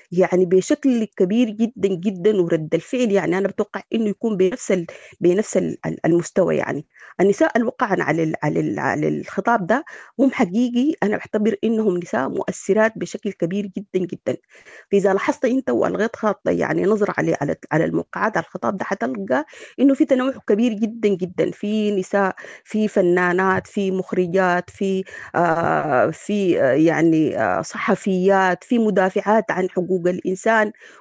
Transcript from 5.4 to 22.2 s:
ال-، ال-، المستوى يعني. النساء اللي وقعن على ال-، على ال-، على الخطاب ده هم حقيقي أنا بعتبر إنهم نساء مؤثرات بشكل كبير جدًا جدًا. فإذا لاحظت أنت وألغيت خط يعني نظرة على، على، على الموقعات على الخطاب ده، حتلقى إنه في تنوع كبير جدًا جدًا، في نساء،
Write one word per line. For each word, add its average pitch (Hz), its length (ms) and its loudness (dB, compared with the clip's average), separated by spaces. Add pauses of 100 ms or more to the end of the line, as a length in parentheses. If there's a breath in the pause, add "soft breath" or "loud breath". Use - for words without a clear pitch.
ال-، 175 200 -2 (100)
ال-، 160 180 -4
المستوى 170 520 2
يعني. 135 300 -4 (340 loud breath)
النساء 202 360 4
اللي 233 100 2
وقعن 208 340 -2
على 156 220 0
ال-، 160 200 -2
على 160 180 0
ال-، 151 180 -2
على 147 300 -2
الخطاب 190 580 -2
ده 240 180 0 (360 loud breath)
هم 269 100 4
حقيقي 240 720 0
أنا 202 140 0
بعتبر 214 480 -2
إنهم 214 340 0
نساء 131 300 -4
مؤثرات 196 680 0
بشكل 190 360 -8
كبير 196 440 -4
جدًا 190 300 -4
جدًا. - 300 -6 (560 loud breath)
فإذا 196 200 4
لاحظت 240 320 -2
أنت 254 260 0
وألغيت 208 460 -2
خط 214 300 -2
يعني 170 360 0
نظرة 202 360 0
على، 160 220 0
على، 156 160 -2 (160)
على 156 120 2
الموقعات 170 520 -4
على 165 80 -2
الخطاب 196 320 -6
ده، 190 80 -6
حتلقى 240 600 -4 (360 loud breath)
إنه 269 140 6
في 311 100 4
تنوع 262 280 0 (140)
كبير 226 260 2
جدًا 214 360 -2
جدًا، 180 420 -2
في 208 460 -2
نساء، 190 400 0 (280 loud breath)